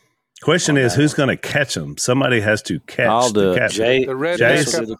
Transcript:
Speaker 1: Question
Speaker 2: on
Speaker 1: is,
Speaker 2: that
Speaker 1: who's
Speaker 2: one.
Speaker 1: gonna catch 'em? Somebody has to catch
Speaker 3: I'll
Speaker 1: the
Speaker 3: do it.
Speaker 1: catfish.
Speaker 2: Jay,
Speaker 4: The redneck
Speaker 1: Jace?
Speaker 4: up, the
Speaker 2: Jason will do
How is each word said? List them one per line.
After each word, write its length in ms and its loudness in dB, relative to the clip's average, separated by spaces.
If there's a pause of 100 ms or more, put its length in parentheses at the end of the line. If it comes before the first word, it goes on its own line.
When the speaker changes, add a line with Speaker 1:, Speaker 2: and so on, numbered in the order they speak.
(420)
Speaker 1:
Question 340 2
Speaker 2:
on 60 4
Speaker 1:
is, 120 2
Speaker 2:
that 60 2
Speaker 1:
who's 160 4
Speaker 2:
one. 120 2
Speaker 1:
gonna 80 0
catch 400 -4
'em? 200 -8
Somebody 440 0
has 220 0
to 180 -6
catch 280 -2
Speaker 3:
I'll 220 2
Speaker 1:
the 100 4
Speaker 3:
do 120 2
it. 60 0
Speaker 1:
catfish. 180 -2
Speaker 2:
Jay, 280 0
Speaker 4:
The 80 -6
redneck 260 -4
Speaker 1:
Jace? 40 -2
Speaker 4:
up, 60 4
the 80 4
Speaker 2:
Jason 240 -2
will 60 -6
do 140 -10